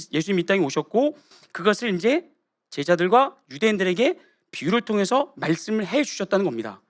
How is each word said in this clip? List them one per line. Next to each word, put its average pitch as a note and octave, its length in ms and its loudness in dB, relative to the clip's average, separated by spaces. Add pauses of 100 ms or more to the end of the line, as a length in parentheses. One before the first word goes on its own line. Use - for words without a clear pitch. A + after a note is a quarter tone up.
(140)
예수님이 E3+ 300 0
이 - 20 -4
땅에 G3 180 2
오셨고, G#3 540 0 (340)
그것을 G3+ 440 -2
이제 A#3 340 0 (400)
제자들과 F3+ 640 2 (140)
유대인들에게 G3 720 0 (320)
비유를 F#3 300 -2
통해서 A3+ 560 0
말씀을 G#3+ 500 -2
해 B3 160 0
주셨다는 G3 420 -2
겁니다. A2+ 440 -6